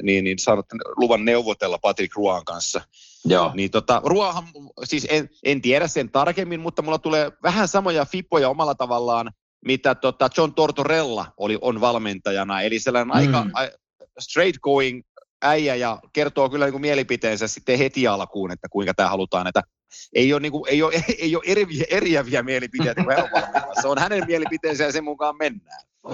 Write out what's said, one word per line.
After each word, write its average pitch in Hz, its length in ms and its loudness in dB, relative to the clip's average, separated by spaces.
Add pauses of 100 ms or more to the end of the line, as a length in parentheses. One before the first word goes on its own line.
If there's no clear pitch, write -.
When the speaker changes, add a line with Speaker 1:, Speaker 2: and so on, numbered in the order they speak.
Speaker 1:
niin, 95 220 2
niin 95 140 -2
saanut 104 280 2 (300)
luvan 117 280 4
neuvotella 110 540 2
Patrick 98 380 0
Royn 95 280 0
kanssa. 85 360 -6 (440)
Speaker 2:
Joo. 85 300 4
Speaker 1:
Niin 98 160 -2
tota, 110 340 0
Royhan, 175 400 0 (400)
siis 127 260 -4
en, 151 200 0 (140)
en 139 180 0
tiedä 139 260 2
sen 135 220 -4
tarkemmin, 170 500 -2
mutta 165 220 -4
mulla 156 160 -2
tulee 151 340 0 (100)
vähän 180 260 0
samoja 175 360 0
fipoja 165 440 0
omalla 147 260 0
tavallaan, 120 560 -2 (360)
mitä 131 280 2
tota 131 420 0
John 156 180 2
Tortorella 143 720 0 (100)
oli, 104 240 -2
on 113 200 -2
valmentajana. 98 800 -2
Eli 110 160 -2
sellainen 120 300 0
Speaker 2:
Mm. 131 80 0 (180)
Speaker 1:
aika, 113 200 0
a-, - 460 -8 (200)
straight 160 400 0
going 135 420 0 (400)
äijä 147 320 2
ja 120 240 -2 (140)
kertoo 143 380 2
kyllä 143 160 0
niinku 139 120 -4
mielipiteensä 120 680 -2
sitten 127 300 0
heti 135 280 2
alkuun, 98 460 -2
että 90 180 -12
kuinka 95 240 -2
tää 95 140 2
halutaan, 92 380 -2
että 95 160 2 (520)
ei 131 180 4
oo 143 60 2
niinku, 143 320 -6
ei 147 120 4
oo, 160 80 2 (160)
<laughs> - 160 -2
ei 165 140 0
oo 160 100 -4
eriviä, 180 440 0
eriäviä 143 520 0
mielipiteitä, 127 600 -2
kun 131 100 2
hän 165 100 4
on - 80 -8
valmentajana. - 500 -2
Se 135 60 0
on 139 100 0
hänen 180 280 0
mielipiteensä 160 580 -2
ja 143 80 0
sen 156 120 -4
mukaan 147 320 -4
mennään. 143 440 -6 (320)